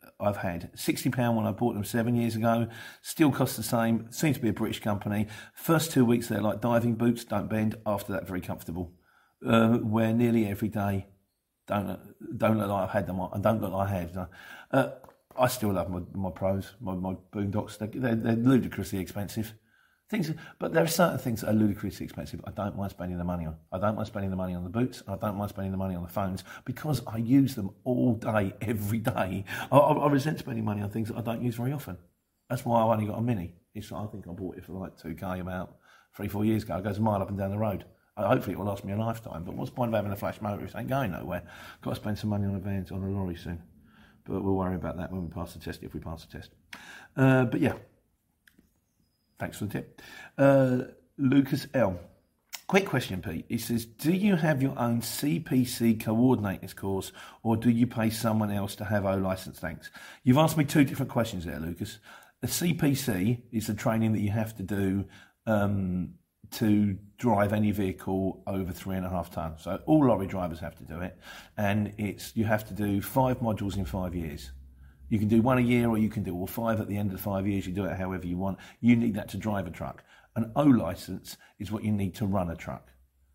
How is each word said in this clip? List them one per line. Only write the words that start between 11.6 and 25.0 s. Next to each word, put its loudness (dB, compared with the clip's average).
Don't, -2
don't 4
look 0
like 0
I've -2
had 0
them -4
on, -4
and -2
don't 4
look -2
like 0
I 0
have. -6
Uh, 2
I 4
still -2
love 0
my, -4
my -4
pros, -2
my, -4
my -4
boondocks. -2
They're, -4
they're, -2
they're 2
ludicrously 2
expensive. -6
Things, -2
but -4
there 4
are 2
certain 2
things -2
that -2
are 4
ludicrously 2
expensive -10
I -10
don't -4
mind -4
spending -6
the -2
money -2
on. -6
I -4
don't 2
mind -4
spending -4
the -4
money -4
on -6
the -8
boots, -2